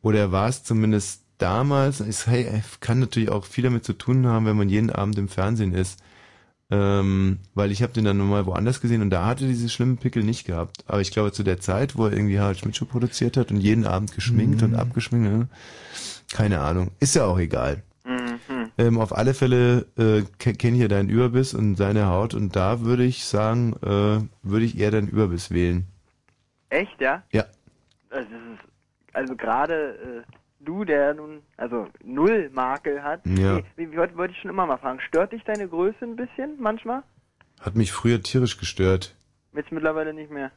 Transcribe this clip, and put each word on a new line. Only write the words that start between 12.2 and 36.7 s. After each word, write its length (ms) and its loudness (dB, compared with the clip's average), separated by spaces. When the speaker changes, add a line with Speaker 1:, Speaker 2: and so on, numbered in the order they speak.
Speaker 1:
Harald 200 0
Schmidt 180 -6
Show 80 -4
produziert 540 -2
hat 120 0
und 60 0
jeden 300 4
Abend 280 -2
geschminkt 460 2
Speaker 2:
Mhm. 80 4
Speaker 1:
und 80 2
abgeschminkt, 520 0
ne? 200 0
Keine 300 0
Ahnung. 300 0
Ist 160 2
ja 80 4
auch 140 2
egal. 440 -2
Speaker 3:
Mhm. 760 -6
Speaker 1:
Ähm, 200 4
auf 180 -2
alle 180 2
Fälle, 520 4
äh, 240 4
ke-, 160 0
kenn 200 2
ich 60 4
ja 80 4
deinen 220 2
Überbiss 440 2
und 220 2
seine 300 2
Haut 280 0
und 200 -2
da 280 0
würde 220 2
ich 200 0
sagen, 580 0
äh, 380 2
würde 160 2
ich 140 -2
eher 140 2
deinen 160 0
Überbiss 420 0
wählen. 360 0
Speaker 3:
Echt, 300 -2
ja? 220 0
Speaker 1:
Ja. 120 0
Speaker 3:
Das 120 -8
ist, 460 -18
also 240 -6
gerade... 880 -4
Äh, 400 -20
du, 200 -6
der 300 2
nun, 260 -16
also 300 -6
null 500 0
Makel 480 -4
hat. 240 -6
Speaker 1:
Ja. 300 2
Speaker 3:
Nee, 80 -4
wie, 160 -10
wie 40 -8
wollte, 200 0
wollte 180 -4
ich 60 -18
schon 100 -12
immer 160 -2
mal 120 -2
fragen, 280 -6
stört 260 0
dich 120 -12
deine 240 -6
Größe 340 -2
ein 140 -10
bisschen 420 -10
manchmal? 440 -6